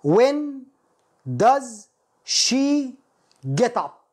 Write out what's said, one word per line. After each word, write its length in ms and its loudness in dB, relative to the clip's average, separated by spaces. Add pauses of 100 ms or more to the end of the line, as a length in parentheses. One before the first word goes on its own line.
"When 300 4 (1040)
does 220 4 (640)
she 580 0 (760)
get 160 0
up؟" 140 -6 (200)